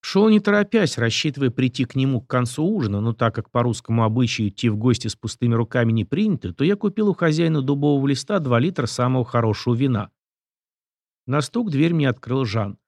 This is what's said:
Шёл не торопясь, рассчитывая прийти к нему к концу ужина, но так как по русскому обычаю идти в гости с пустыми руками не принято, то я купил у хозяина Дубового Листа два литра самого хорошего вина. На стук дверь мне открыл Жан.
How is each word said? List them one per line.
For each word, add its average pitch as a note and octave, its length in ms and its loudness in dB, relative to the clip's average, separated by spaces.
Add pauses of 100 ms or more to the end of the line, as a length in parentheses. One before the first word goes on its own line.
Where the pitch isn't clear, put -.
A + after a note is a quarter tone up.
Шёл G#3+ 300 2
не G#3+ 100 6
торопясь, G#3 560 2
рассчитывая B2+ 540 -2
прийти C3 340 0
к - 100 -12
нему C3+ 280 0
к - 40 -20
концу B2 380 -2
ужина, A#2+ 380 -2
но A2+ 100 0
так A2+ 220 0
как - 160 -8
по A#2+ 120 0
русскому A#2 420 0
обычаю A2+ 440 0
идти A2 220 -2
в G#2 80 -2
гости A2+ 300 0
с - 80 -8
пустыми A#2 360 -4
руками A#2 400 0
не A2 140 0
принято, D#3+ 480 -2
то C3+ 100 -2
я G3 120 2
купил G3+ 340 0
у - 20 0
хозяина D#3+ 480 0
Дубового C#3+ 460 0
Листа C#3+ 320 -2
два B2+ 200 2
литра D3 280 0
самого B2+ 400 0
хорошего A#2 480 0
вина. A#2+ 360 -2 (1160)
На C#3 160 0
стук A3+ 280 -4
дверь D#3 220 2
мне D3+ 160 2
открыл B2+ 380 -2
Жан. G2+ 420 -4